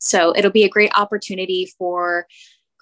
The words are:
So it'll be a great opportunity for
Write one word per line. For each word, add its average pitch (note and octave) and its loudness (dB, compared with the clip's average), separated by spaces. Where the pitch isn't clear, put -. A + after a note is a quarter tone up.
So E3+ 2
it'll G3+ 2
be G#3+ 4
a F#3+ 4
great G#3 2
opportunity F#3 -4
for F3 -4